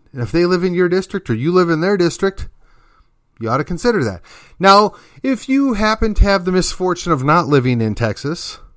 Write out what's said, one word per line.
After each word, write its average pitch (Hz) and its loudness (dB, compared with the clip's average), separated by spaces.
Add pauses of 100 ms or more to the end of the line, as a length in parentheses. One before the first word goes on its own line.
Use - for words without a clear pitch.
(120)
And 131 -10
if 113 -8
they 170 2
live 180 0
in 180 -2
your 180 0
district 185 -6
or 117 -2
you 135 -4
live 180 2
in 160 0
their 196 0
district, 185 -2 (920)
you 113 -6
ought 123 -2
to 147 -2
consider 190 -2
that. 95 -6 (380)
Now, 196 4 (280)
if 262 -4
you 269 2
happen 214 0
to - 8
have 196 2
the 185 -2
misfortune 180 -2
of 131 0
not 156 4
living 127 2
in 110 -2
Texas 117 -6 (180)